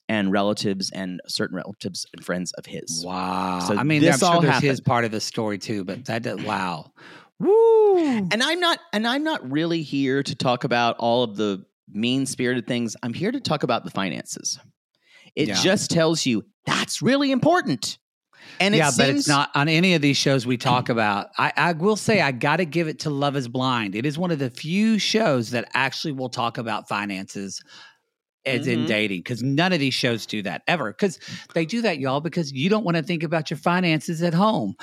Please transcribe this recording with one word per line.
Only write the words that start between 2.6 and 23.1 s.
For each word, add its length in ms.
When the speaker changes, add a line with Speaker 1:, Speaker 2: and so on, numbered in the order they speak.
Speaker 1:
his. 380
Speaker 2:
Wow. 560
Speaker 1:
So 160
Speaker 2:
I 60
mean, 180
Speaker 1:
this 140
Speaker 2:
I'm 60
sure 160
Speaker 1:
all 40
Speaker 2:
there's 200
his 180
Speaker 1:
happened. 80
Speaker 2:
part 180
of 60
the 100
story 380
too, 260
but 220
that, 180
wow. 480
Woo. 600
Speaker 1:
And 440
I'm 180
not, 180
and 140
I'm 180
not 260
really 320
here 400
to 120
talk 300
about 340
all 260
of 120
the 280
mean-spirited 720
things. 360
I'm 100
here 200
to 80
talk 220
about 220
the 60
finances. 680
It 140
Speaker 2:
Yeah. 60
Speaker 1:
just 360
tells 340
you 200
that's 380
really 280
important. 680
And 140
it 40
Speaker 2:
Yeah, 180
but 120
it's 160
Speaker 1:
seems 40
Speaker 2:
not 260
on 140
any 260
of 80
these 160
shows 280
we 120
talk 320
about. 380
I, 180
I 160
will 240
say 240
I 100
gotta 360
give 220
it 120
to 100